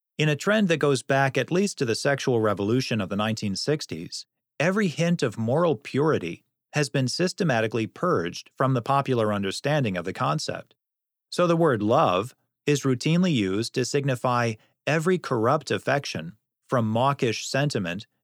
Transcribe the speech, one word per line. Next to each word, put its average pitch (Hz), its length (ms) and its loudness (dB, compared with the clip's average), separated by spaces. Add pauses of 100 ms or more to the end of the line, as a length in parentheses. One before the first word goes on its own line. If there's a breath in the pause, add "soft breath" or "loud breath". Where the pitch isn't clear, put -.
(180)
In 151 100 2
a 147 80 2
trend 208 320 2
that 165 100 2
goes 143 240 2
back 139 340 0
at 131 160 -2
least 190 280 0
to 139 60 -2
the 110 100 0
sexual 127 460 0
revolution 107 600 0
of 90 80 -6
the 104 60 -4
nineteen 104 400 -2
sixties, - 680 -6 (340)
every 190 280 2
hint 170 360 0
of 117 160 -2
moral 139 360 2
purity 120 680 -2 (300)
has 147 160 0
been 131 180 0
systematically 120 800 0
purged 98 680 -4
from 131 200 2
the 117 80 -2
popular 127 500 2
understanding 101 640 -2
of 85 80 -6
the 92 80 -6
concept. 139 600 -6 (560)
So 180 160 2
the 165 100 4
word 143 240 4
love 110 540 2 (320)
is 147 140 2
routinely 160 520 2
used 101 400 0
to 123 120 -2
signify 123 680 0 (300 soft breath)
every 165 320 2
corrupt 127 540 0
affection, 98 640 -4 (360)
from 117 180 2
mawkish 120 600 0
sentiment 110 580 -2 (180)